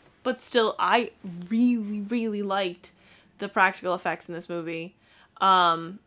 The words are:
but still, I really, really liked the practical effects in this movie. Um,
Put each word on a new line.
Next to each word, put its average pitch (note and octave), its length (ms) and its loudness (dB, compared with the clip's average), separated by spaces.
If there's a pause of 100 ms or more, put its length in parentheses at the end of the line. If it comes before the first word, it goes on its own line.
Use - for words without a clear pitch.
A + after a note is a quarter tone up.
(240)
but B3+ 180 -4
still, A3+ 380 2
I G3+ 320 2 (380)
really, A3+ 520 2
really G#3+ 400 -4
liked G3 500 -4 (480)
the G3 100 -8
practical F#3+ 440 2
effects F3+ 360 -6
in F3 60 -8
this F3 120 -12
movie. E3+ 480 -8 (460)
Um, F3+ 640 4